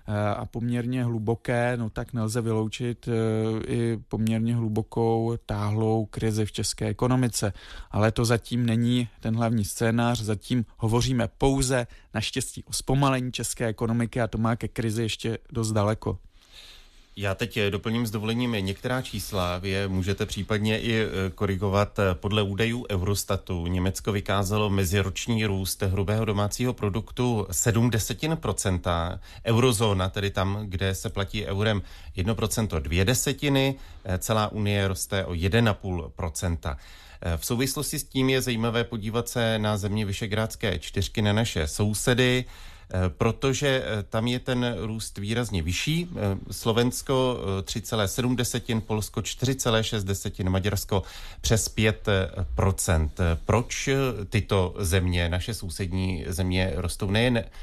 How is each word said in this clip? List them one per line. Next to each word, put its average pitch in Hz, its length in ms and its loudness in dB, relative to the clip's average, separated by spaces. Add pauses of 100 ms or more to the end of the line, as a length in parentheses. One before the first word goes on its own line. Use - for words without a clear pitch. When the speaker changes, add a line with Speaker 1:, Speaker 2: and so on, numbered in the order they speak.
Speaker 1:
eh, 104 260 0
a 107 120 -6
poměrně 120 580 -2
hluboké, 120 720 0
no 113 140 -2
tak - 220 -8
nelze 113 280 0
vyloučit, 113 680 -2
eh, 110 640 0
i 117 260 0 (100)
poměrně 110 460 0
hlubokou, 113 800 0 (100)
táhlou 110 600 2
krizi 110 400 0
v - 60 -6
české - 340 -4
ekonomice. 120 680 2 (380)
Ale 107 220 2
to 123 120 2
zatím 120 420 2
není 120 420 2 (120)
ten 113 160 0
hlavní 117 280 2
scénář, 117 560 2
zatím 110 440 0 (120)
hovoříme 117 520 2 (100)
pouze 135 480 4 (280)
naštěstí - 500 -4
o - 80 -16
zpomalení 131 600 2
české - 340 -4
ekonomiky 113 540 0
a 117 60 0
to 110 120 -4
má 113 180 2
ke 110 120 -6
krizi 117 340 -2
ještě 113 360 -4 (140)
dost 110 200 -2
daleko. 107 460 0 (1000)
Speaker 2:
Já 101 160 -2
teď, - 220 -4
eh, 101 140 2
doplním 113 360 0
s 104 40 -4
dovolením 113 420 0
některá 104 500 -2
čísla. 90 560 -2
Vy 95 100 -4
je 98 200 0
můžete 95 380 0
případně 107 540 0
i, 113 200 2
eh, 95 340 0
korigovat. 101 680 0 (120)
Podle 104 300 0
údajů 113 480 -2
Eurostatu 92 760 -2
Německo 92 460 0
vykázalo 101 580 0
meziroční 98 760 0
růst 95 360 -2
hrubého 101 420 0
domácího 104 480 0
produktu 110 800 -2
sedm 117 400 4
desetin 123 460 0
procenta. 90 840 0 (240)
Eurozóna, 113 640 4
tedy 98 220 -2
tam, 98 280 0 (100)
kde 95 260 0
se - 160 -6
platí 101 360 -4
eurem, 101 360 0 (340)
jedno 117 180 0
procento, 101 460 0
dvě 80 240 2
desetiny. 135 680 2 (300)
Eh, 90 140 -2
celá 107 340 0
Unie 101 360 2
roste 95 360 -2
o 87 100 -6
jeden 98 340 4
a 101 60 4
půl 87 420 -6
procenta. 82 600 -4 (440)
Eh, 87 160 -2
v - 100 -6
souvislosti 135 520 -2
s - 60 -6
tím 131 260 2
je 131 120 4
zajímavé 117 420 0
podívat 117 440 -2
se 113 300 2
na 107 180 2
země 104 280 0
Visegrádské 104 760 -2
čtyřky, - 440 -2
na 104 100 4
naše 104 340 0
sousedy, 123 800 2
eh, - 640 -4
protože, 131 760 2
eh, 104 180 -2
tam 113 240 -2
je 123 120 0
ten 123 400 -2
růst 110 400 -6
výrazně 104 440 -2
vyšší. 156 480 -2
Eh, 98 420 -4
Slovensko, 123 840 0
eh, 95 240 -4
tři - 180 -6
celé 104 280 0
sedm 123 280 0
desetin, 117 440 -2
Polsko 107 420 -2
čtyři 131 320 -2
celé 113 300 2
šest 107 200 -2
desetin, 95 460 -2
Maďarsko 95 520 0 (380)
přes - 280 2
pět 107 380 2 (480)
procent. 92 640 2 (240)
Proč, - 440 0
eh, 135 60 4 (360)
tyto 95 480 2
země, 87 500 2
naše 87 260 -2
sousední 92 760 -2
země, 92 480 2
rostou 87 340 -2
nejen 117 340 4 (180)